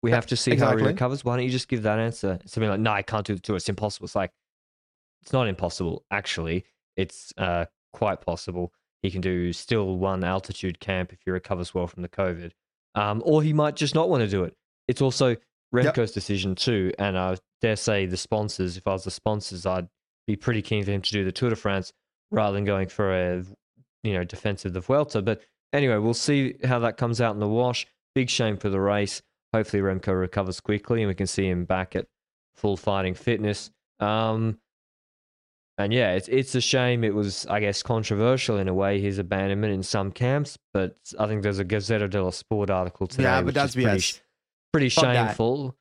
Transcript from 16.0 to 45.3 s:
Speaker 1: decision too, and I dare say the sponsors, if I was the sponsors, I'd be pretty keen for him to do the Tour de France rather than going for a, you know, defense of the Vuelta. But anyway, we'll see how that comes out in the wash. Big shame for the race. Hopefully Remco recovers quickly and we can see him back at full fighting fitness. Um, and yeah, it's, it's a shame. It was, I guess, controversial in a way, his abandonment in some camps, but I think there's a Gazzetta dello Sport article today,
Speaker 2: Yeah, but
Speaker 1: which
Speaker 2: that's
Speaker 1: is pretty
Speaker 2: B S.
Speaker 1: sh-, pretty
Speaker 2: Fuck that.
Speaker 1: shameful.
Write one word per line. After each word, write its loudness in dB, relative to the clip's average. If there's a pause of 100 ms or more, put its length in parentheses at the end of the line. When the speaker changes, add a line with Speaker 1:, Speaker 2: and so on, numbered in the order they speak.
Speaker 1:
decision -2
too, 2
and 0
I 0 (240)
dare 2
say 0
the -2
sponsors, -2
if -8
I 0
was -2
the -6
sponsors, -4
I'd -2 (380)
be 0
pretty -2
keen -2
for -2
him -2
to -2
do 0
the -2
Tour 0
de 0
France -2 (380)
rather 2
than 0
going 2
for 0
a, 0 (580)
you -2
know, 0
defense -6
of -2
the -2
Vuelta. 0
But -2 (300)
anyway, 4
we'll 2
see 2
how 2
that 0
comes 0
out 2
in -4
the 0
wash. 0 (280)
Big 2
shame 0
for -4
the 0
race. 0 (320)
Hopefully 2
Remco 0
recovers -2
quickly 0
and 0
we -2
can -2
see 0
him 0
back -2
at -2 (480)
full 0
fighting 0
fitness. -2 (300)
Um, 0 (1200)
and 0
yeah, 4
it's, 0
it's 0
a 4
shame. 2
It 2
was, -2
I 0
guess, 0
controversial 0
in 0
a 0
way, 2
his -2
abandonment 0
in -2
some -2
camps, 0 (160)
but -2 (200)
I 2
think 0
there's 0
a 0
Gazzetta 0
dello 0
Sport -2
article -2
today, -2
Speaker 2:
Yeah, 4
but 0
Speaker 1:
which 0
Speaker 2:
that's 2
Speaker 1:
is -12
pretty 4
Speaker 2:
B 4
S. 0
Speaker 1:
sh-, -4 (540)
pretty 4
Speaker 2:
Fuck 6
that. 4
Speaker 1:
shameful. 0